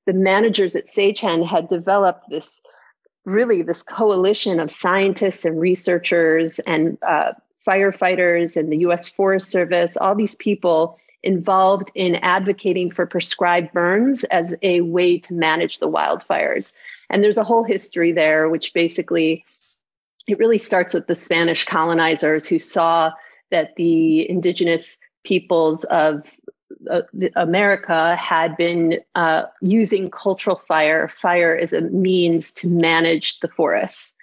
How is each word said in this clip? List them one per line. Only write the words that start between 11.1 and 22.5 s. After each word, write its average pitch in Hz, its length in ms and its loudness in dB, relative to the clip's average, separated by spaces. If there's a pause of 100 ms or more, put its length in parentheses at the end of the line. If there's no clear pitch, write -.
involved 190 720 2
in 180 220 0
advocating 185 760 0
for 175 160 -4
prescribed 175 640 -2
burns 214 540 0
as 175 380 -2
a 180 180 2
way 175 380 0
to 180 140 -12
manage 165 440 0
the 160 120 -4
wildfires. 156 840 -2 (380)
And 202 120 2
there's 208 140 2
a 220 60 2
whole 233 200 2
history 185 480 -2
there, 156 380 2
which 160 240 -4
basically, 165 720 -2 (800)
it 208 120 -2
really 226 180 4
starts 180 360 -2
with 170 120 -4
the 170 80 -2
Spanish 170 500 0
colonizers 160 840 0
who 165 100 0